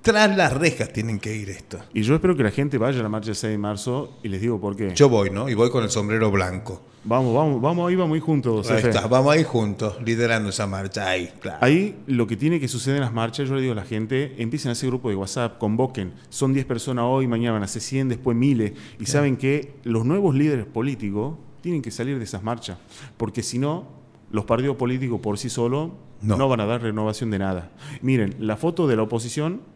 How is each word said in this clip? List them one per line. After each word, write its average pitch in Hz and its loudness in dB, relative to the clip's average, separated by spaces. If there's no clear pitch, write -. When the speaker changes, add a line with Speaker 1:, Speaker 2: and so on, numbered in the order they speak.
Speaker 1:
Tras 214 4
las 160 4
rejas 139 0
tienen 107 -2
que 110 -6
ir 101 -8
esto. - -14
Speaker 2:
Y 110 0
yo 127 4
espero 175 2
que 139 2
la 107 4
gente 139 0
vaya 127 0
a 120 -2
la 107 -4
marcha 107 -4
del 107 -4
seis 110 -4
de 107 -2
marzo 107 -6
y 113 -6
les 95 -4
digo 113 0
por 101 -4
qué. 98 -4
Speaker 1:
Yo 143 10
voy, 101 4
¿no? 104 -4
Y 123 -2
voy 117 4
con 123 0
el 101 -2
sombrero 110 2
blanco. 92 -2
Speaker 2:
Vamos, 120 2
vamos, 143 2
vamos, 175 2
ahí 180 4
vamos 175 2
a - 2
ir 156 -2
juntos, 123 0
Speaker 1:
Ahí 113 4
Speaker 2:
Cefe. 110 4
Speaker 1:
está, 107 2
vamos 131 6
a 151 6
ir 160 4
juntos, 107 -2
liderando 113 2
esa 101 -2
marcha. 98 -4
Ahí, 92 -2
claro. 80 -8
Speaker 2:
Ahí 175 4
lo 120 2
que 110 -2
tiene 160 0
que 135 -4
suceder 131 -2
en 139 0
las 117 -2
marchas, 113 -2
yo 135 -2
le 135 0
digo 131 0
a - -4
la 98 -6
gente, 117 -2
empiecen 120 -2
a - -2
hacer 131 -2
grupo 127 -2
de 104 0
WhatsApp, 110 -4
convoquen. 110 0
Son 135 0
diez 135 0
personas 123 -2
hoy, 135 2
mañana 117 0
van 107 0
a 95 -6
ser 117 -6
cien, 135 -2
después 123 0
miles. 117 2
Y - -10
Speaker 1:
Claro. 127 -4
Speaker 2:
saben 143 2
que 139 -2
los 113 0
nuevos 170 4
líderes 139 2
políticos 113 -4
tienen 170 -2
que 117 -8
salir 131 -4
de 113 -6
esas 95 -8
marchas, 110 -6
porque 110 -4
si - -6
no, 147 -2
los 107 -2
partidos 127 2
políticos 127 -2
por 104 -4
sí 123 -6
solos 131 -2
Speaker 1:
No. 104 2
Speaker 2:
no 135 2
van 123 2
a 104 0
dar 117 -2
renovación 107 -2
de 101 0
nada. 92 -4
Miren, 123 2
la 107 -2
foto 165 0
de 120 4
la 110 2
oposición 123 -4